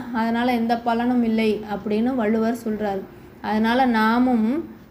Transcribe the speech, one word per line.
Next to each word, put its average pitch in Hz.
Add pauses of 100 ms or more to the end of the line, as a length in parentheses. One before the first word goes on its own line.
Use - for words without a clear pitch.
(120)
அதனால 233
எந்த 233
பலனும் 240
இல்லை 220 (100)
அப்படின்னு 220
வள்ளுவர் 226
சொல்றாரு. 208 (400)
அதனால 226
நாமும் 240 (260)